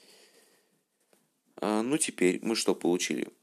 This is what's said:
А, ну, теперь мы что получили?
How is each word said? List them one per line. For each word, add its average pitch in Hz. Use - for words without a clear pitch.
А, 107
ну, 131
теперь -
мы 110
что -
получили? -